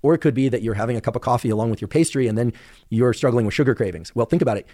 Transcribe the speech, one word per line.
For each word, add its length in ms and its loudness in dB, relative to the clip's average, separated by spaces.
or 140 4
it 60 -2
could 120 2
be 160 0
that 140 -2
you're 100 -2
having 240 -2
a 40 -4
cup 140 -4
of 60 -4
coffee 300 0
along 180 0
with 120 -2
your 60 -8
pastry 400 0
and 80 0
then 160 0
you're 240 2
struggling 320 2
with 80 -2
sugar 220 2
cravings. 400 -6
Well, 100 0
think 160 0
about 160 0
it. 160 -10